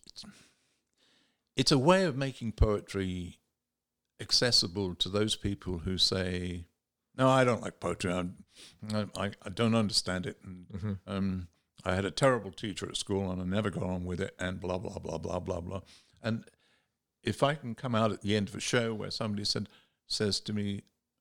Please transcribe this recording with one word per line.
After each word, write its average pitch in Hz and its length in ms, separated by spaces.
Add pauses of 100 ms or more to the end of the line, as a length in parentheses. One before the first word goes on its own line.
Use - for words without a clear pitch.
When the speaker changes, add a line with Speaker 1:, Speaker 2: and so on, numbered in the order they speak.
Speaker 1:
it's, - 180 (1300)
it's - 180
a 135 60
way 180 260
of 143 120
making 127 360
poetry 92 840 (840)
accessible 101 760
to - 120
those 104 280
people 98 420
who 90 200
say, 90 680 (520)
"No, 131 120
I 131 160
don't 123 180
like - 180
poetry. 87 320
I'm, 90 240 (580)
I, 107 120 (100)
I, 98 140 (140)
I - 40
don't 113 260
understand 92 520
it. - 180
And, 90 280
Speaker 2:
Mm-hmm. 101 200 (140)
Speaker 1:
um, 95 420 (360)
I 92 100
had 98 100
a 95 80
terrible 120 400
teacher - 360
at - 80
school 98 340
and 90 120
I - 20
never 101 240
got - 140
on 90 220
with 90 160
it," 95 180
and 92 220
blah, 92 180
blah, 90 200
blah, 82 200
blah, 85 220
blah, 90 200
blah. 92 200 (420)
And 113 220 (760)
if - 200
I 143 120
can 123 200
come 123 200
out 110 180
at - 100
the 101 140
end 101 120
of - 60
a 98 60
show 117 340
where 101 160
somebody 104 340
said, 101 240 (380)
says - 340
to - 120
me, 101 300 (380)